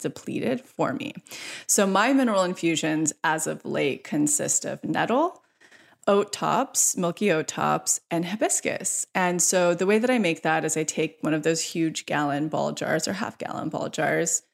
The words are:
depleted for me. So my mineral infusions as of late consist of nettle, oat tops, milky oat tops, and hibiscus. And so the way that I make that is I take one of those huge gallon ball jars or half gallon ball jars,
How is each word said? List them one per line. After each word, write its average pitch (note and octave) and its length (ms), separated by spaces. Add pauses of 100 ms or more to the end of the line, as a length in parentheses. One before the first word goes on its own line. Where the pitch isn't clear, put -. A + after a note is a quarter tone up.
depleted - 600
for - 320
me. - 220 (540)
So G3+ 180
my G3+ 260
mineral A#3 300
infusions D#3+ 680 (100)
as D#3+ 240
of D#3 180
late C#3+ 380
consist - 640
of D#3 180
nettle, A3+ 580 (680)
oat G3+ 240
tops, F#3+ 640
milky F#3 340
oat D#3 160
tops, - 540 (100)
and E3+ 140
hibiscus. - 880
And F3+ 260
so F3 320
the F3+ 140
way G#3+ 140
that B3 100
I B3+ 80
make E3 240
that D#3+ 220
is D#3 120
I D#3 60
take D#3+ 380
one D#3 140
of D#3 100
those E3 160
huge D#3+ 460
gallon D3 420
ball D3+ 240
jars - 340
or G3+ 60
half G3 260
gallon - 300
ball D#3+ 200
jars, D#3+ 540 (120)